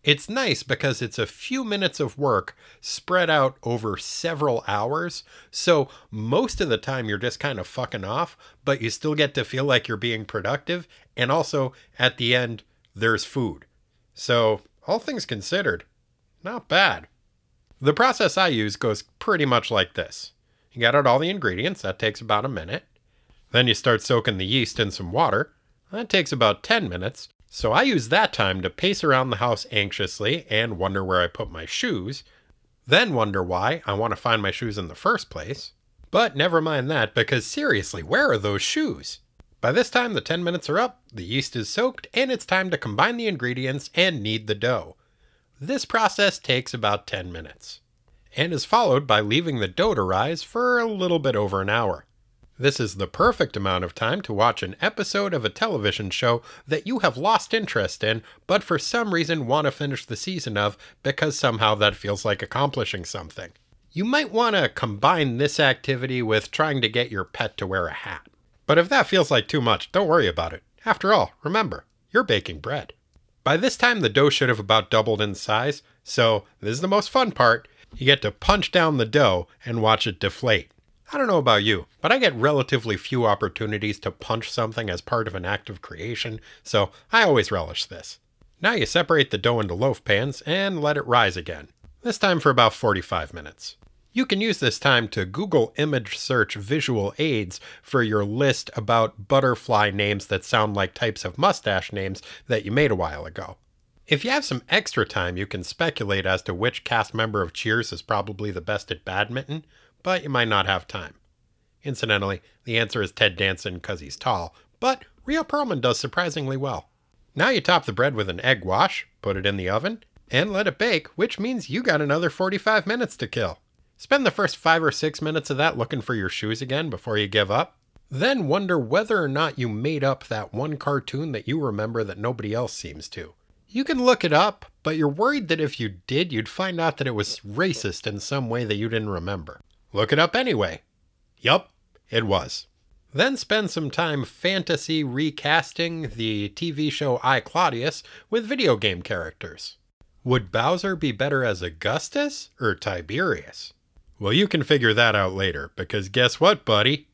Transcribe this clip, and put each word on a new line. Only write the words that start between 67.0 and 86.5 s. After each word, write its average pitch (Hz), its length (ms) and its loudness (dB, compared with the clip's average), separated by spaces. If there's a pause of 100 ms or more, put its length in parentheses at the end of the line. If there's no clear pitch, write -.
your 98 140 -4
pet - 320 -4
to 98 100 -4
wear 92 200 -2
a 87 80 -6
hat. - 320 -10 (400)
But 151 100 6
if 170 140 4
that 269 160 4
feels 185 240 2
like 123 180 2
too 143 140 0
much, 113 280 2
don't 190 160 2
worry 156 200 4
about 82 260 -2
it. - 100 -14 (220)
After 208 300 2
all, 131 180 2 (100)
remember, 185 440 -2 (240)
you're 240 120 4
baking 95 360 0
bread. 127 340 -8 (500)
By 143 140 4
this 233 220 0
time, 240 220 2
the 117 100 2
dough 139 180 4
should 131 220 2
have 110 100 0
about 104 300 2
doubled 110 320 2
in 104 120 -2
size, 123 480 -2 (220)
so 113 400 4 (160)
this 107 120 -2
is 139 100 -4
the 185 60 -2
most 202 200 2
fun 254 240 2
part. 117 360 2 (280)
You 135 80 -8
get 139 160 4
to 104 100 -2
punch 190 400 2
down 160 280 4
the 113 80 2
dough 107 420 4 (160)
and 117 160 -4
watch 107 260 4
it 98 140 -6
deflate. 101 520 0 (400)
I 294 60 -2
don't 262 80 2
know 190 120 4
about 110 260 4
you, 98 220 0 (140)
but 175 120 2
I 269 60 4
get 180 180 2
relatively 123 600 2
few 123 300 0
opportunities 107 720 0
to - 140 -6
punch - 360 -4
something 110 400 -2
as 90 120 -4
part 117 260 -2
of 92 80 -8
an 92 100 -6
act 98 240 -4
of 98 140 -14
creation, 110 580 -8 (220)